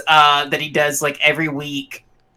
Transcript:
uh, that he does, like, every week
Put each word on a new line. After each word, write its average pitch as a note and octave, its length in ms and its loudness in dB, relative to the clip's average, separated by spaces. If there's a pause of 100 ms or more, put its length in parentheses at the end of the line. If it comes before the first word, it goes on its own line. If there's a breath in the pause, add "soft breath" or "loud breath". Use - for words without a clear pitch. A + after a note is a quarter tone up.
uh, D3 420 4
that C#3 120 -2
he D3+ 80 -8
does, D3 320 -2
like, D3 200 -4
every D3+ 260 0
week C#3+ 580 -10 (320)